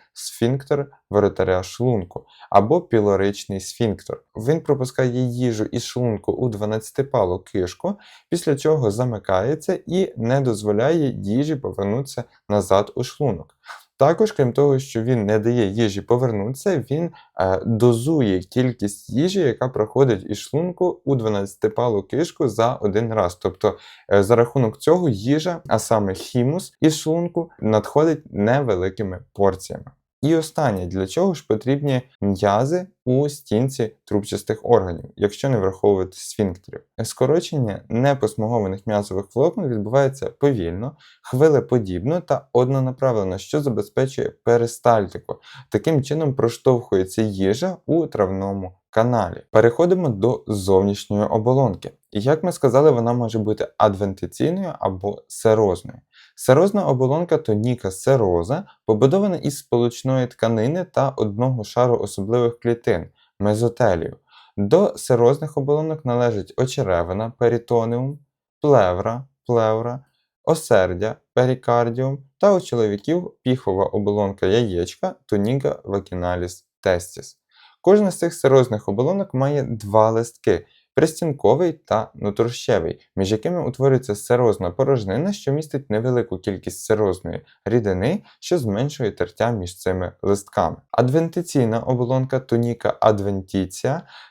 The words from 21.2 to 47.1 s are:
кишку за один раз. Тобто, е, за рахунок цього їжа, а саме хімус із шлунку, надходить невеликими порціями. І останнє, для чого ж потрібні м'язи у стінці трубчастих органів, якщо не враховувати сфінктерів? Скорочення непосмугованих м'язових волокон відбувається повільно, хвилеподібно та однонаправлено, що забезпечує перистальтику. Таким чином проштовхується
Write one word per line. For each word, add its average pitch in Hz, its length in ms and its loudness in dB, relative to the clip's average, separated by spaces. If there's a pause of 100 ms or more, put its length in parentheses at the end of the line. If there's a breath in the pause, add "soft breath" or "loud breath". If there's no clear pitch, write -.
кишку 151 460 -2
за 113 260 0
один 110 380 -2
раз. 92 220 0
Тобто, - 420 -2 (360 loud breath)
е, 101 100 6
за 107 120 4
рахунок 117 420 2
цього 170 320 2
їжа, 151 580 -2
а 110 120 0
саме 104 340 0
хімус 131 680 -4
із 156 160 2
шлунку, 170 600 -4
надходить 147 640 0 (100)
невеликими 101 840 -2 (140)
порціями. - 580 -2 (300)
І 151 140 2
останнє, 143 500 -2
для 92 220 -4
чого 180 260 0
ж 147 140 -10
потрібні 131 540 0 (200 soft breath)
м'язи 107 640 0 (180)
у 135 240 2
стінці 123 640 -2 (100)
трубчастих 104 580 -4
органів, 95 420 2 (100)
якщо 101 340 0
не 127 80 2
враховувати 95 560 0
сфінктерів? - 680 -6 (220)
Скорочення 131 840 -2
непосмугованих 113 960 -2
м'язових 104 380 -2 (100)
волокон 160 320 0
відбувається 123 640 -2 (100)
повільно, 110 560 -2 (260 soft breath)
хвилеподібно 127 1000 0
та - 320 -4
однонаправлено, 127 840 0
що 147 240 -4
забезпечує 127 680 -2 (140)
перистальтику. 117 920 0 (340 loud breath)
Таким 143 340 2
чином 147 320 -2
проштовхується 117 880 0